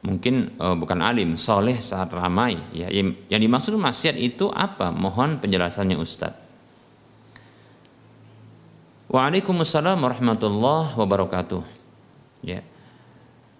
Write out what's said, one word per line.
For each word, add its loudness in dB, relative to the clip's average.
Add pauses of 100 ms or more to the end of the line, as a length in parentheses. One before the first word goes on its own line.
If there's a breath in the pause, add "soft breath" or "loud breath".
Mungkin, 0
eh, 2
bukan -2
alim, 0
soleh 2
saat -4
ramai. 0 (160)
Ya, -8
yang, 0 (160)
yang 2
dimaksud 2
maksiat 0
itu -2
apa? -2
Mohon 0
penjelasannya, 0
Ustadz. -6 (2750 loud breath)
Waalaikumsalam 2
warahmatullahi 2
wabarakatuh. 0 (800)
Ya. -8 (1000 loud breath)